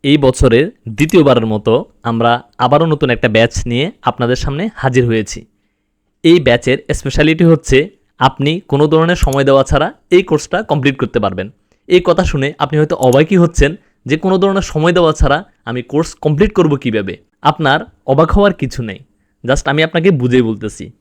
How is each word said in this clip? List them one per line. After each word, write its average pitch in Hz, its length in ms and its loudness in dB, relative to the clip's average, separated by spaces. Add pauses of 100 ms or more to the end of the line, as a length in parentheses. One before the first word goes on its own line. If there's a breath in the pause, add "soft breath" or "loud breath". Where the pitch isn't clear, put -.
এই 139 140 2
বছরের 135 540 2 (180)
দ্বিতীয়বারের 135 560 2
মতো 110 400 -2 (180)
আমরা 117 400 -2 (140)
আবারও 143 280 2
নতুন 151 240 -2
একটা 120 200 -2
ব্যাচ 113 380 0
নিয়ে 127 240 -4 (100)
আপনাদের 123 340 -2
সামনে 147 400 -6
হাজির 127 300 0
হয়েছি। 113 400 -4 (760)
এই 170 160 6
ব্যাচের 127 380 0 (160)
স্পেশালিটি 156 500 0
হচ্ছে 160 460 2 (300)
আপনি 143 400 -2
কোনো 147 280 0
ধরনের 160 280 2
সময় 139 280 0
দেওয়া 135 200 4
ছাড়া 151 300 -2 (160)
এই 185 140 4
কোর্সটা 180 400 -4
কমপ্লিট 139 340 -2
করতে 117 220 -4
পারবেন। 95 300 -6 (380)
এই 180 160 2
কথা 180 200 0
শুনে 147 340 -4
আপনি 147 220 -2
হয়তো 151 160 0
অবাকই 139 420 2
হচ্ছেন 170 380 2 (300)
যে 143 120 -2
কোনো 190 200 -2
ধরনের 196 240 0
সময় 160 300 -2
দেওয়া 170 220 2
ছাড়া 147 300 0 (220)
আমি 120 160 -8
কোর্স 151 340 -4
কমপ্লিট 160 380 -2
করব 156 220 2
কিভাবে? 107 420 -4 (240)
আপনার 151 380 0 (280)
অবাক 147 240 2
হওয়ার 202 220 2
কিছু 131 300 -8
নেই, 101 160 -12 (460)
just 139 240 -2
আমি 151 140 0
আপনাকে 170 280 0
বুঝিয়ে 123 300 2
বলতেছি। 107 600 -6